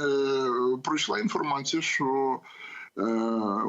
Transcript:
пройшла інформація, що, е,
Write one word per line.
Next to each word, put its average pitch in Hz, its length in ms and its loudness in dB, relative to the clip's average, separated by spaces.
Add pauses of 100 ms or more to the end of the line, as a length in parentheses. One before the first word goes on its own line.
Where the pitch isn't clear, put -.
(840)
пройшла 151 360 0
інформація, 160 640 0
що, 135 580 0 (580)
е, 92 40 -2 (680)